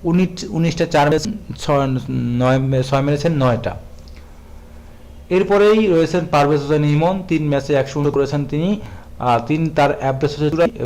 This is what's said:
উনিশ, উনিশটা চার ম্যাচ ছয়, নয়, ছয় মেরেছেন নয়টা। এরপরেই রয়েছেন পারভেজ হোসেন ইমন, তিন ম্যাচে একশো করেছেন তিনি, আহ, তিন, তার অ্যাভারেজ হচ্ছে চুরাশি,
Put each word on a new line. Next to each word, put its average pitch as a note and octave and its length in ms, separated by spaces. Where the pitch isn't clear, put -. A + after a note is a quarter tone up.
উনিশ, F3+ 460
উনিশটা E3 360
চার D3+ 240
ম্যাচ D#3 180
ছয়, C#3 300
নয়, B2+ 760
ছয় C3+ 180
মেরেছেন C#3+ 320
নয়টা। A#2+ 320
এরপরেই G3+ 580
রয়েছেন E3 440
পারভেজ C#3+ 300
হোসেন D3 240
ইমন, E3 420
তিন D#3 200
ম্যাচে C#3 260
একশো C#3+ 380
করেছেন C#3 340
তিনি, F3 360
আহ, A#2 280
তিন, D#3 220
তার D3 300
অ্যাভারেজ C3+ 320
হচ্ছে D3 180
চুরাশি, D#3+ 360